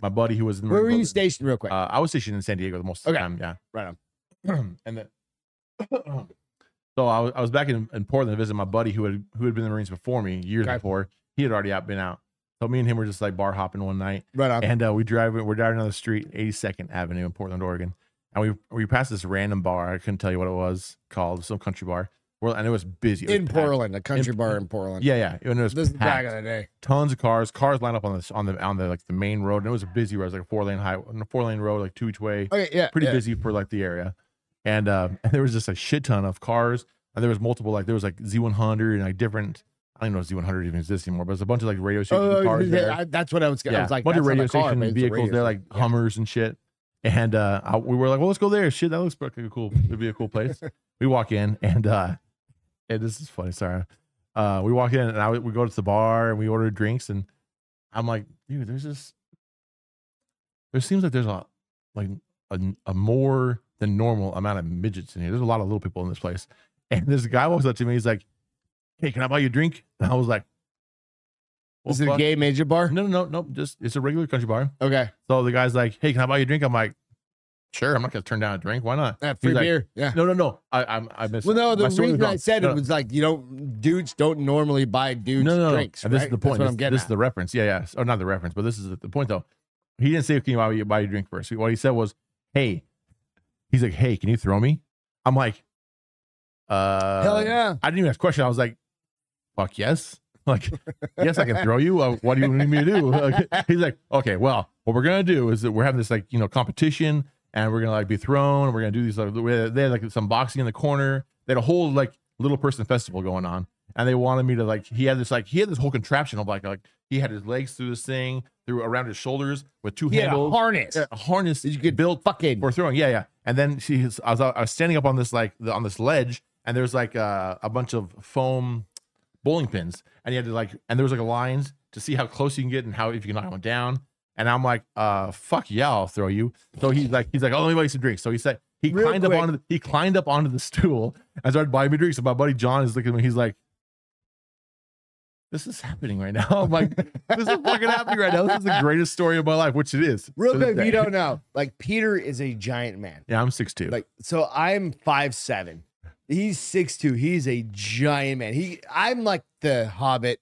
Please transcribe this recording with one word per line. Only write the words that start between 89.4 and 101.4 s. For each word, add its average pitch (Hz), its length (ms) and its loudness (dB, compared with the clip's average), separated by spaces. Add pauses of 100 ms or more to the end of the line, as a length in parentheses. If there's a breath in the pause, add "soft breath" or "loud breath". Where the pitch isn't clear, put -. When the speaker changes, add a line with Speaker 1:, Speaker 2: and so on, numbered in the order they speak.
Speaker 1:
He 135 120 4
didn't 156 160 2
say, 147 140 4
"Can 131 120 0
you 120 60 2
buy, 110 260 2
buy 107 160 2
you 104 80 0
a - 20 -6
drink 98 180 -4
first?" 95 220 -10
What 113 200 0
he 113 60 2
said 135 140 2
was, 113 240 0 (400)
"Hey," 120 300 0 (840)
he's 123 120 4
like, 101 120 0
"Hey, 110 220 2
can 95 120 -4
you 113 80 4
throw 98 240 0
me?" 139 200 2 (440)
I'm 131 100 4
like, 123 300 0 (1040)
uh, 98 540 0
Speaker 2:
Hell 208 220 2
yeah. 220 380 0
Speaker 1:
I 143 80 2
didn't 175 100 0
even 170 100 4
ask - 80 -2
a - 20 -20
question. 147 240 2
I 123 40 2
was 120 100 0
like, 120 180 -2 (800)
"Fuck 95 240 -4
yes." 135 420 -2 (260)
Like, 127 240 2 (240)
<laughs> - 280 -10
"Yes, 165 160 4
I - 60 2